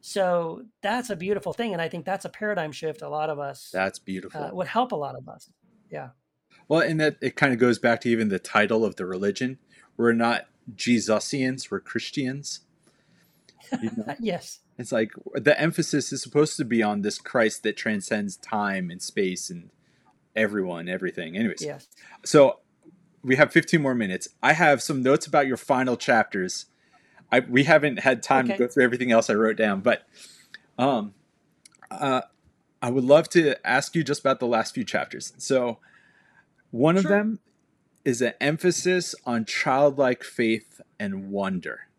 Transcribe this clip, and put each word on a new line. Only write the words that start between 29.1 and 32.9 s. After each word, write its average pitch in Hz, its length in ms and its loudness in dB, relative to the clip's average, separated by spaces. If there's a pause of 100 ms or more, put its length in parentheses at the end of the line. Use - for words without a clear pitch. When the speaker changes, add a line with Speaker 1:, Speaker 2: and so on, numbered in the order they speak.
Speaker 2:
else 113 180 4
I 113 40 2
wrote 107 240 2
down, 101 240 0
but, 104 260 0 (680)
um, 120 360 0 (760)
uh, 123 320 0 (600)
I 123 100 -2